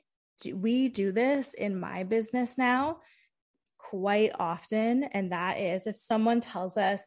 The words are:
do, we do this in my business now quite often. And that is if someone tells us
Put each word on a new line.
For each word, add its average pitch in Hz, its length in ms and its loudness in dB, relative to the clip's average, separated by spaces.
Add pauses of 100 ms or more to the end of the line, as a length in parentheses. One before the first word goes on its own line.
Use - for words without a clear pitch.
(400)
do, - 160 -10
we 240 320 2
do 196 240 -2
this 262 400 2
in 196 260 -4
my 180 260 -6
business 226 520 -2
now 262 440 2 (760)
quite 202 640 2
often. 220 680 0
And 196 280 -2
that 175 260 -2
is 185 280 -2
if 208 100 -4
someone 226 440 2
tells 185 380 -4
us 196 280 2